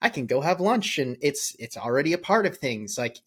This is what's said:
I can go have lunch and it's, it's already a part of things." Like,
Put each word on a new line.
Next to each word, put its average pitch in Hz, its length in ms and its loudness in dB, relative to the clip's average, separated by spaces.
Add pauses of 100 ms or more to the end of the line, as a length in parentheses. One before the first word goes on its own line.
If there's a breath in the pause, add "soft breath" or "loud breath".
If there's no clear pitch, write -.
I - 80 2
can 131 160 -4
go 127 160 2
have 180 180 2
lunch 208 380 2
and 127 240 -2
it's, 143 380 0
it's - 180 -12
already 131 360 2
a 175 40 0
part 196 280 2
of - 120 -2
things." 107 400 -4
Like, 120 280 -4